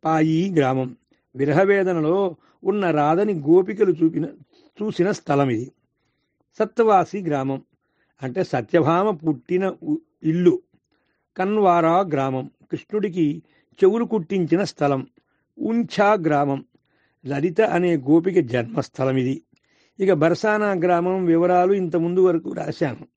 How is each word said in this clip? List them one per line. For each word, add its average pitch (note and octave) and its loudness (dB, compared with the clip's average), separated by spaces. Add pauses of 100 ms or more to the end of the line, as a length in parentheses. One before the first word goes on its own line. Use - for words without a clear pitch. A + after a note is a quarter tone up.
పాయి D#3+ 0 (120)
గ్రామం. C3 0 (460)
విరహవేదనలో F3 2 (460)
ఉన్న G3 -2
రాధని D#3+ 0
గోపికలు F#3 2
చూపిన, D#3+ 0 (520)
చూసిన G3+ -2
స్థలం C#3+ 0
ఇది. A#2+ -4 (920)
సత్వవాసి G#3 2
గ్రామం, C#3 -4 (640)
అంటే C3+ -4
సత్యభామ D#3+ 0
పుట్టిన E3 -4 (180)
ఉ-, D#3 -4 (220)
ఇల్లు. E3+ 2 (840)
కన్వారా F#3 2
గ్రామం, C#3 -2 (180)
కృష్ణుడికి F3+ -4 (520)
చెవులు G#3+ 4
కుట్టించిన F#3 -2
స్థలం. C#3 -2 (560)
ఉంఛా G#3 0
గ్రామం, D3 0 (680)
లలిత C#3+ -2
అనే F3 2
గోపిక E3 2
జన్మస్థలం B2+ -2
ఇది. C3 -2 (640)
ఇక G3 2
బర్సానా G3+ 0
గ్రామం F3+ 0
వివరాలు F3+ 2
ఇంతకుముందు F3 0
వరకు E3+ 0
రాశాను D#3 -6 (120)